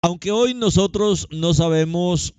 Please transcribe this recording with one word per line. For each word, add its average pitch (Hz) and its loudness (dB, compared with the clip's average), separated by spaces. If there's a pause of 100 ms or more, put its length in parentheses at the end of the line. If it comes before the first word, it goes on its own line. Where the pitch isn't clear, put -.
Aunque 175 -2
hoy 240 0
nosotros 202 0
no 160 0
sabemos 165 0